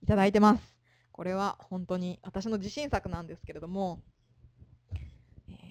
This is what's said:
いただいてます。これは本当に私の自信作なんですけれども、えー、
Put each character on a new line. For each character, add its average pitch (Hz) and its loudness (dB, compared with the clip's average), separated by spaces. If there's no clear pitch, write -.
い - -14
た 208 4
だ 196 6
い 202 4
て 214 6
ま 208 8
す。 - -20
こ 170 -14
れ 180 -4
は 196 -4
本 185 -10
当 185 -4
に 180 -6
私 190 -10
の 220 -2
自 196 -8
信 294 -6
作 196 -2
な 170 -8
ん 165 -14
で 165 -14
す - -20
け 156 -14
れ 151 -12
ど 165 -12
も、 185 -4
え 185 -18
ー、 - -20